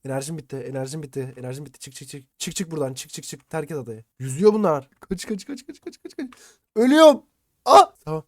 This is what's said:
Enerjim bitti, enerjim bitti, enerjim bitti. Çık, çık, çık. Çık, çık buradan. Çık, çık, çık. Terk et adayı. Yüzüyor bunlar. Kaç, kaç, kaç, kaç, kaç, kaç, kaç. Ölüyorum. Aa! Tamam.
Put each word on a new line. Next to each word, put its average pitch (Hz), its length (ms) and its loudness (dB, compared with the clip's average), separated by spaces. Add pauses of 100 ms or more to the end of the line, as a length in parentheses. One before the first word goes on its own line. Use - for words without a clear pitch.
Enerjim 139 320 -6
bitti, 139 180 -14
enerjim 135 480 -10
bitti, 131 340 -10
enerjim 127 280 -12
bitti. - 140 -20
Çık, - 160 -18
çık, 135 120 -18
çık. - 320 -20
Çık, - 160 -8
çık 165 160 -6
buradan. 139 220 -4
Çık, 131 200 -14
çık, 156 100 -14
çık. - 260 -16
Terk 156 220 -8
et 160 60 -8
adayı. 117 260 -12 (160)
Yüzüyor 139 340 2
bunlar. 170 360 0 (100)
Kaç, - 260 -10
kaç, 208 200 -8
kaç, 277 200 -14
kaç, - 160 -20
kaç, - 220 -18
kaç, - 120 -18
kaç. 277 120 -10 (480)
Ölüyorum. 285 460 8 (440)
Aa! 330 200 8 (200)
Tamam. 156 220 -8